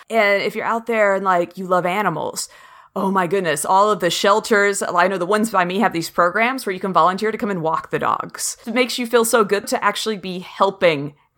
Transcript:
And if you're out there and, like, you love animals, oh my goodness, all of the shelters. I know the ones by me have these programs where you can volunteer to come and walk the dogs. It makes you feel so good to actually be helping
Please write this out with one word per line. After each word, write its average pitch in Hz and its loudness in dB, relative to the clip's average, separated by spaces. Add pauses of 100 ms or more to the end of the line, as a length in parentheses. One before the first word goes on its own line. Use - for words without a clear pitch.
And 202 4
if 208 -2
you're 214 -6
out 226 -4
there 214 2
and, 190 -2
like, 175 0
you 190 -8
love 180 2
animals, 180 -2 (460)
oh 190 -2
my 190 0
goodness, 170 -2
all 196 4
of 196 0
the 170 2
shelters. 202 2
I 175 2
know 190 -2
the 170 -2
ones 214 0
by 185 0
me 180 -2
have 190 2
these 165 -4
programs 220 0
where 196 -4
you 185 -8
can 190 -4
volunteer 185 2
to 214 -6
come 220 -4
and 180 -4
walk 160 -4
the 151 -2
dogs. - -4 (100)
It 226 -6
makes 254 -2
you 240 -4
feel 226 2
so 226 2
good 202 -2
to - -4
actually 208 -2
be 180 -8
helping 175 0 (220)